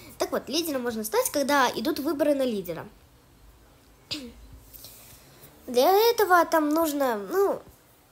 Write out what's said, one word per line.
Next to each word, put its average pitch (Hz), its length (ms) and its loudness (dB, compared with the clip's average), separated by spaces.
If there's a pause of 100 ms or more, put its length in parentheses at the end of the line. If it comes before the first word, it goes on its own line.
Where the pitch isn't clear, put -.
(180)
Так - 140 -4
вот, 233 160 -6
лидером 294 340 -4
можно 226 220 -6
стать, 466 260 -2
когда 277 440 0
идут 320 240 -4
выборы 294 360 0
на 269 80 -2
лидера. 180 440 -6 (1200)
<clears throat> - 1600 -20
Для 254 240 4 (200)
этого 370 340 4
там 320 240 2
нужно, 285 480 0
ну, 302 440 -2 (520)